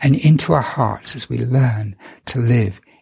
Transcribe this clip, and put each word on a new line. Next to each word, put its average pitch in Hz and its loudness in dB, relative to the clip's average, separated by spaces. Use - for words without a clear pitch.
and 139 4
into 156 2
our 143 2
hearts - -4
as 123 -12
we 120 -6
learn 117 0
to - -2
live 113 0